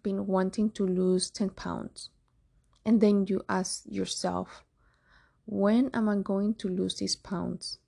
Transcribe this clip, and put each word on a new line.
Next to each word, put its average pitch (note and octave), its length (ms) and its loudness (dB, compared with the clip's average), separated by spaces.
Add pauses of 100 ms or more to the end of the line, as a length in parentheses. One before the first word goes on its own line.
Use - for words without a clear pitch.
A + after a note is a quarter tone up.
been G3 240 -2
wanting F#3+ 440 2
to G3+ 140 -2
lose F#3 440 2
ten F#3+ 220 -2
pounds, - 580 -8 (760)
and G#3+ 140 4
then G3+ 280 6
you F#3+ 200 -2
ask F#3 400 -2
yourself, - 800 -6 (800)
"When G#3+ 480 2
am G#3+ 160 0
I G3+ 80 0
going G3+ 380 0
to - 120 -6
lose F#3 280 -2
these F#3+ 200 -4
pounds?" F3+ 720 -8